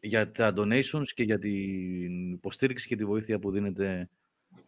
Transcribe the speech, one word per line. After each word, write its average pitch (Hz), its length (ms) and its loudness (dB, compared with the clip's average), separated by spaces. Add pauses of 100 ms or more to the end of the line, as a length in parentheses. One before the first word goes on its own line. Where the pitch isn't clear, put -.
για 107 300 2
τα 110 260 4
donations 127 580 2
και 123 80 -2
για 107 160 2
την 92 920 -2
υποστήριξη 123 560 -2
και 120 80 -2
τη 104 80 -2
βοήθεια 107 340 0
που 98 120 -2
δίνετε 95 580 -2 (600)